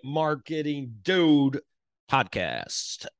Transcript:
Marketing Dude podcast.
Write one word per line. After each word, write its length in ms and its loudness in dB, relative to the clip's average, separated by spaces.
Marketing 960 -4
Dude 580 4
podcast. 960 -4